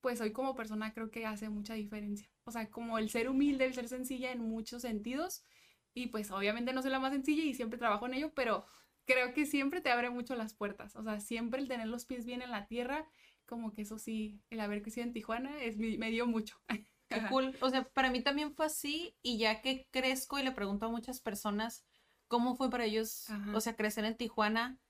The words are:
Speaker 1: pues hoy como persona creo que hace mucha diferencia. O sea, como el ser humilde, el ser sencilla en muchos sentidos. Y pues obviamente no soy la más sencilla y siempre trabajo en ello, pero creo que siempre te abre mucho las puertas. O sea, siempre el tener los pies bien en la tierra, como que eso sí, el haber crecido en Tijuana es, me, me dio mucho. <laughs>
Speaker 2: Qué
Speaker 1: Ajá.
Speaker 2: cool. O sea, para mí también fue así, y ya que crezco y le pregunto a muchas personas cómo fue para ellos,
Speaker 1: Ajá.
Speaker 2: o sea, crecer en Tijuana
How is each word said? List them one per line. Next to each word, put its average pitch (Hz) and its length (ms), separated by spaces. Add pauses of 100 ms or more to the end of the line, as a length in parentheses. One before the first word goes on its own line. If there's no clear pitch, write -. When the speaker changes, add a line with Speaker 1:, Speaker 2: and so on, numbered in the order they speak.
Speaker 1:
pues 240 200
hoy 214 100
como 262 240
persona 220 380
creo 226 180
que 226 140
hace 214 240
mucha 208 260
diferencia. 208 540 (140)
O 233 80
sea, 226 200
como 233 260
el 220 120
ser 240 200
humilde, 269 360
el 254 80
ser 247 140
sencilla 254 440
en 247 100
muchos 226 400
sentidos. 226 640 (500)
Y 247 140
pues 214 240
obviamente 214 420
no 262 80
soy 262 100
la 262 80
más 269 140
sencilla 294 300
y 285 100
siempre 240 240
trabajo 220 300
en 254 80
ello, 302 180
pero 226 320 (400)
creo 254 280
que 302 120
siempre 285 360
te 254 100
abre 240 180
mucho 247 260
las 220 200
puertas. 208 400
O 220 80
sea, 214 160
siempre 233 420
el 277 60
tener 233 200
los 240 180
pies 247 200
bien 247 160
en 247 100
la 208 160
tierra, 262 400 (380)
como 226 280
que 214 100
eso 214 160
sí, 214 500
el 226 120
haber 208 200
crecido 226 240
en 240 80
Tijuana 254 480
es, 226 160
me, 220 200
me 226 120
dio 226 160
mucho. 220 440
<laughs> 220 200 (200)
Speaker 2:
Qué 226 80
Speaker 1:
Ajá. 220 80
Speaker 2:
cool. 262 340
O 254 100
sea, 254 140
para 262 260
mí 247 140
también 294 320
fue 311 120
así, 311 540
y 240 160
ya 220 240
que 262 300
crezco 262 480
y 269 40
le 262 100
pregunto 202 320
a 226 40
muchas 233 300
personas 214 680 (420)
cómo 240 280
fue 262 140
para 240 160
ellos, 214 500
Speaker 1:
Ajá. 208 160
Speaker 2:
o 214 80
sea, 226 160
crecer 214 300
en 220 100
Tijuana 226 640 (100)